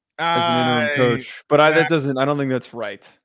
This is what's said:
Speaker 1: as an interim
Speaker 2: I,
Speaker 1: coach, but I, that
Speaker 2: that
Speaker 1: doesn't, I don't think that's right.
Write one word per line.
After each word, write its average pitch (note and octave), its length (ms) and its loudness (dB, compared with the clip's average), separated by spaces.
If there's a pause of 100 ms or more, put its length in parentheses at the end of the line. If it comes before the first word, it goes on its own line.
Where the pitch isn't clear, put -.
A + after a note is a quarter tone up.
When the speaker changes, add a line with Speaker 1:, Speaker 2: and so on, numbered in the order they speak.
(200)
Speaker 1:
as E3+ 240 -2
an E3 240 0
interim D3+ 240 -2
Speaker 2:
I, D3 40 -4
Speaker 1:
coach, B2 520 -2
but D3 120 4
I, D3+ 120 6
that D#3 60 2
Speaker 2:
that D#3 120 2
Speaker 1:
doesn't, C#3 280 0
I C3 80 0
don't D3 120 0
think C#3 140 -2
that's B2 240 -6
right. G#2 340 -10 (160)